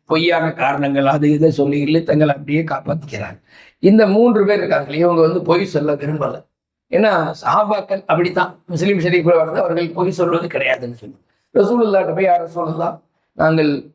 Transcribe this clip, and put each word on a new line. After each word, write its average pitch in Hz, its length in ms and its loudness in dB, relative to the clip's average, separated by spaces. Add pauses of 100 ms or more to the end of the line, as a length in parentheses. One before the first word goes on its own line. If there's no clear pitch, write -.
பொய்யான 160 480 0
காரணங்கள் 139 520 0
அது 147 260 2
இதை 156 200 4
சொல்லி 143 320 0
இல்லத்தங்களை 156 440 2
அப்படியே 147 360 -2
காப்பாத்திக்கிறாங்க. 139 800 -8 (380)
இந்த 214 280 6
மூன்று 214 380 4
பேர் 202 140 2
இருக்காங்களே, 147 340 -2
இவங்க 165 280 2
வந்து 170 200 2
பொய் 175 240 0
சொல்ல 151 280 -2
விரும்பல. 147 520 -6 (440)
ஏன்னா 170 520 0
சஹாபாக்கள் 196 640 -2
அப்படித்தான், 175 600 -2
முஸ்லிம் 180 320 0
ஷரீஃப்ல 170 320 2
வருது, 160 280 2
அவர்கள் 170 300 -2
பொய் 180 220 -2
சொல்வது 170 360 -2
கிடையாதுன்னு 127 460 -4
சொல்லி - 280 -20 (320)
ரசூலுல்லாஹ்ட்ட 202 640 0
போய், 190 100 0
"யா 175 220 0
ரசூலுல்லாஹ், 160 520 -6 (340)
நாங்கள் 156 500 0 (120)